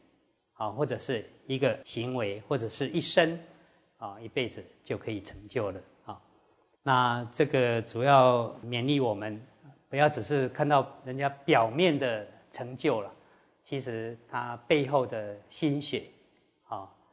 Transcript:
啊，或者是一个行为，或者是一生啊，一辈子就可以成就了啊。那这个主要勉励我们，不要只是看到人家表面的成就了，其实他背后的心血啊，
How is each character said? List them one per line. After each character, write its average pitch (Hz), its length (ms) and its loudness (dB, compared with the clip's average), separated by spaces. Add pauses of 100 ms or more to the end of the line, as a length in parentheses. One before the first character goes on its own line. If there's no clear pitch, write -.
(520)
啊， 107 180 -6
或 131 160 -2
者 120 100 -4
是 113 320 -6 (200)
一 135 100 -2
个 123 260 2
行 123 300 -6
为， 104 280 -4
或 143 140 -4
者 113 120 -4
是 - 200 -4
一 165 120 -2
生 170 360 2 (640)
啊， 104 220 -12
一 113 80 -14
辈 123 200 -2
子 101 160 -12 (200)
就 117 120 -6
可 117 140 -10
以 101 100 -6
成 101 280 -18
就 104 240 -2
了 92 80 -12 (240)
啊。 - 180 -14 (600)
那 123 480 2
这 151 120 2
个 120 380 2
主 117 220 -4
要 127 440 6 (160)
勉 120 220 -2
励 143 140 2
我 120 120 2
们， 107 320 -6 (440)
不 139 80 -6
要 147 120 4
只 131 140 -2
是 131 280 0
看 147 180 0
到 139 200 4 (160)
人 131 140 -8
家 139 100 0
表 131 400 4
面 151 300 2
的 113 260 -2 (280)
成 127 240 -10
就 123 240 0
了， 98 120 -10 (520)
其 139 160 -6
实 117 360 -6 (120)
他 120 280 -6 (120)
背 147 180 4
后 135 180 2
的 104 320 -6 (140)
心 143 320 0
血 117 220 -4 (640)
啊， 98 200 -10 (240)